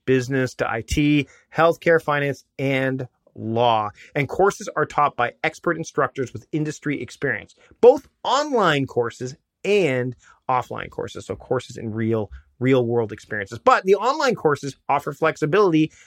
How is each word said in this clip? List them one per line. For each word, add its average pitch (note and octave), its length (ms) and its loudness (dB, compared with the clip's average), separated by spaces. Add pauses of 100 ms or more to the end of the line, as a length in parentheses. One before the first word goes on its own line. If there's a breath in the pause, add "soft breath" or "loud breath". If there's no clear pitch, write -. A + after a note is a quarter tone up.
business C3 500 0
to - 120 -4
I A2+ 140 -6
T, D3 460 0 (260 soft breath)
healthcare, E3 480 2
finance, C#3+ 420 -4 (140)
and C3 500 -2 (280)
law. A2+ 540 0 (260 loud breath)
And C#3+ 120 -2
courses F#3+ 480 0
are D3+ 100 0
taught D3 300 0
by A#2 180 -2 (100)
expert D#3+ 340 -4
instructors C#3 560 -4
with - 180 -14
industry D3+ 480 -6
experience, A2+ 540 -8 (260 soft breath)
both C4+ 280 6 (160)
online G#3+ 640 0
courses B2 480 -6 (280)
and C3+ 520 0 (340 soft breath)
offline A#2 400 -4
courses, - 380 -10
so - 80 -6
courses - 400 -6
in A2+ 160 -10
real, A2 400 -2 (280 soft breath)
real B2+ 260 4
world A#2 260 -2
experiences. G#2+ 480 -10
But A3+ 240 4
the F#3+ 120 6
online B3+ 400 0
courses C#3+ 420 -2 (100)
offer C#3+ 240 -2
flexibility D#3 800 2 (160 soft breath)